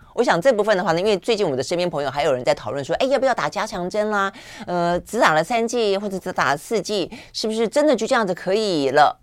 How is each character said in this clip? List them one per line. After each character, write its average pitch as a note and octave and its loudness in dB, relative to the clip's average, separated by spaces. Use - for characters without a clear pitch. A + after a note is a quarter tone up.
我 - 0
想 G3+ 2
这 C4+ 4
部 G#3 2
分 G#3 2
的 F3+ 0
话 F#3 0
呢， E3 2
因 F#3 -2
为 G#3 2
最 A3+ 0
近 G#3 0
我 E3 2
们 C3 -2
的 C3 -2
身 F3 -4
边 F3 0
朋 D3+ -4
友 C#3 -2
还 C#3 -2
有 D#3 4
人 B2+ -2
在 D3+ 4
讨 - -8
论 C#3 -4
说， D3 -2
哎， C4+ 0
要 C4 2
不 C4 0
要 B3 2
打 D3 -2
加 G3 -4
强 F3+ -6
针 G#3+ -2
啦？ G3 -2
呃， F3 0
只 - -6
打 E3+ 6
了 D#3 4
三 A#3 0
剂 A3+ 0
或 G#3 -4
者 F#3+ -6
只 F3+ -8
打 D#3 0
了 D3 0
四 A3 -4
剂， F#3+ -4
是 - -6
不 G#3+ -2
是 A3 0
真 D4 2
的 D4 6
就 A3 -2
这 B3 0
样 A3+ 2
子 F3 0
可 F#3+ -2
以 F3+ 0
了？ C#3+ 4